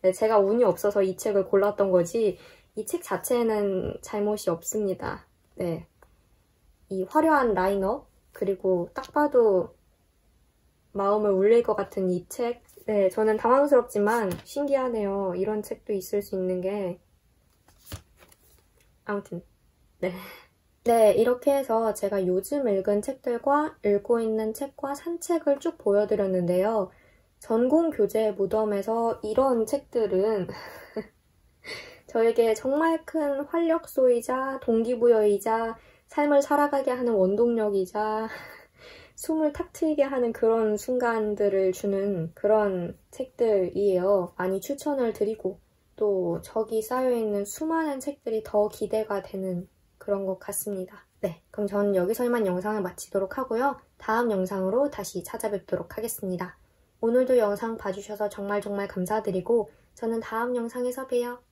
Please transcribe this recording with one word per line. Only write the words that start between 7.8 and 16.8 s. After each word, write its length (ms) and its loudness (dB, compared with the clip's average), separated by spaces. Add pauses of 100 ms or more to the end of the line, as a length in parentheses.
그리고 640 0
딱 180 -10
봐도 600 2 (1160)
마음을 380 2
울릴 320 6
것 120 0
같은 360 -2
이 180 -2
책. 340 -6 (240)
네, 220 2
저는 280 2
당황스럽지만 920 4 (140)
신기하네요. 920 -2
이런 260 -2
책도 300 -10
있을 300 -4
수 140 -8
있는 240 -2
게. 400 -4 (2000)